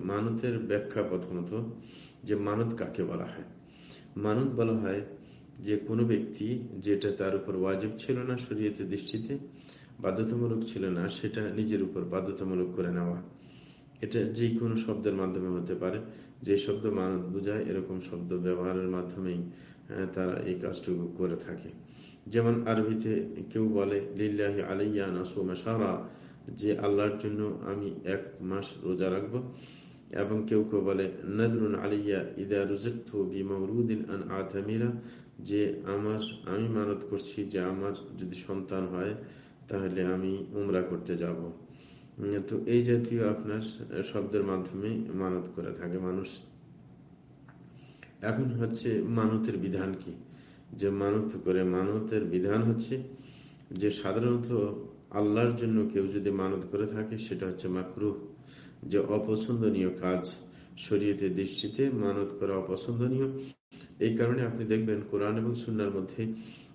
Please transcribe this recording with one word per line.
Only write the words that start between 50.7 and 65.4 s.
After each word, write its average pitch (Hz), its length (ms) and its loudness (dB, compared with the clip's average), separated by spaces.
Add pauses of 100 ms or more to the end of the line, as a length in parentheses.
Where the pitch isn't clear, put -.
যে 101 180 2
মানত 101 540 2
করে, 92 200 4
মানতের 101 600 2
বিধান 92 380 2
হচ্ছে 113 400 2 (680)
যে 101 200 2
সাধারণত 113 840 2 (360)
আল্লাহর 107 460 4
জন্য 110 360 4
কেউ 98 140 4
যদি 98 240 0
মানত 95 400 0
করে 104 160 0
থাকে 107 320 -4
সেটা 95 280 -4
হচ্ছে 92 220 -4
মাকরুহ, 92 460 -2 (760)
যে 98 100 4
অপছন্দনীয় 104 920 4
কাজ, 90 440 0 (440)
শরীয়তের 101 560 2
দৃষ্টিতে 104 560 0
মানত 101 380 0 (120)
করা 98 120 2
অপছন্দনীয়। 120 720 0 (720)
এই 113 180 4
কারণে 120 260 4
আপনি 113 220 -2
দেখবেন 110 360 2 (100)
কোরআন 104 280 2
এবং 117 160 0